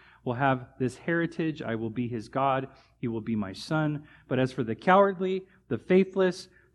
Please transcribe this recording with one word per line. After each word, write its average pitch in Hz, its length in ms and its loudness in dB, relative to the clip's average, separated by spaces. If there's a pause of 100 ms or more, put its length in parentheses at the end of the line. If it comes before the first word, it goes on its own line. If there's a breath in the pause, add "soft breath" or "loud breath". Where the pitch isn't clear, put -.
(240 soft breath)
will 123 100 -2
have 131 340 0 (120)
this 127 180 -2
heritage. 165 640 -4
I 113 140 -4
will 113 160 -4
be 120 160 -4
his 113 220 -8
God. 135 380 0 (300 soft breath)
He 127 100 -6
will 113 140 -4
be 113 140 -4
my 98 180 -4
son. 151 540 -4 (200 loud breath)
But 131 120 0
as 127 120 2
for 135 120 -6
the 110 100 -4
cowardly, 190 720 2 (220 soft breath)
the 123 100 -2
faithless, 185 680 2 (280 soft breath)